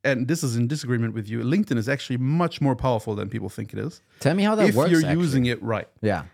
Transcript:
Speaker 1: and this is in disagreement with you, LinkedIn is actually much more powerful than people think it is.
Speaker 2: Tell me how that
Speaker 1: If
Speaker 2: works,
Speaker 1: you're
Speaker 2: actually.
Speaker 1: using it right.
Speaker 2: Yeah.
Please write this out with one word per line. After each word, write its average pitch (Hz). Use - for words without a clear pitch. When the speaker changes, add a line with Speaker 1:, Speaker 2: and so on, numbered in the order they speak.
Speaker 1:
and 117
this 165
is 120
in 120
disagreement 120
with 107
you, 117
LinkedIn 143
is 113
actually 131
much 160
more 135
powerful 113
than 104
people 104
think 104
it 104
is. 147
Speaker 2:
Tell 151
me 196
how 214
that 208
Speaker 1:
If 202
Speaker 2:
works, 170
Speaker 1:
you're 160
Speaker 2:
actually. 151
Speaker 1:
using 135
it 120
right. 110
Speaker 2:
Yeah. 98